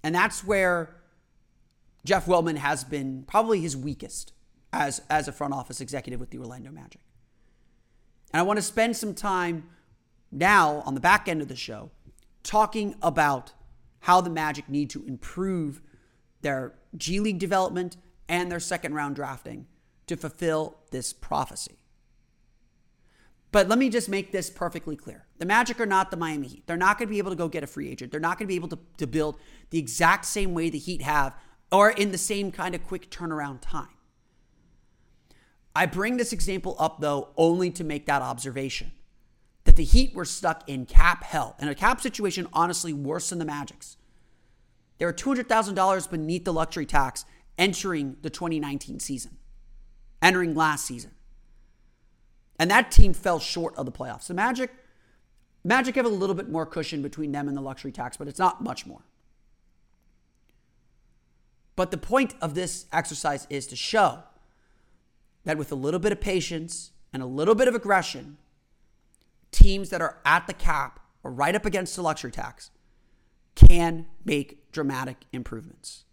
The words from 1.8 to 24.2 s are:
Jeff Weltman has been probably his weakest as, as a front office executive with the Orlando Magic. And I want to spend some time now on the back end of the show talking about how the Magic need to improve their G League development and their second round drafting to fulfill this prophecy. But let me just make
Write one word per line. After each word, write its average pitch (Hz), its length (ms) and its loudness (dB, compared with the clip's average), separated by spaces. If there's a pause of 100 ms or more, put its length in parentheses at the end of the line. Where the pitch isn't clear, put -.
Jeff 180 220 0
Weltman 170 300 0
has 143 280 -4
been 135 380 -10
probably 220 360 0
his 160 160 -8
weakest 135 560 -12 (400)
as, 143 380 -4
as 151 180 0
a 143 60 -12
front 143 200 -8
office - 280 -12
executive 127 360 -10
with 123 120 -10
the - 80 -16
Orlando 127 340 -16
Magic. - 300 -20 (1300)
And 156 80 -2
I 175 40 0
want 202 120 0
to 208 60 -2
spend 226 340 -2
some 214 180 -8
time 175 540 -4 (640)
now 156 540 2
on - 80 -6
the 135 80 -6
back 208 260 2
end 165 140 -6
of 139 80 -12
the 131 80 -14
show 113 320 -16 (520)
talking 214 600 -2
about 147 500 -2 (500)
how 185 200 4
the 175 80 -8
Magic 151 400 -8
need 143 220 -4
to - 140 -14
improve 160 760 -8 (600)
their 135 340 -8 (200)
G 170 240 -6
League 208 200 -2
development 185 580 -4 (320)
and 175 200 -4
their 175 120 -8
second 165 320 -8
round 143 220 -6
drafting 131 520 -14 (400)
to - 80 -8
fulfill 156 640 -6 (140)
this 131 200 -10
prophecy. - 680 -8 (1700)
But 196 160 4
let 220 120 2
me 262 100 2
just 220 200 -4
make 196 220 -6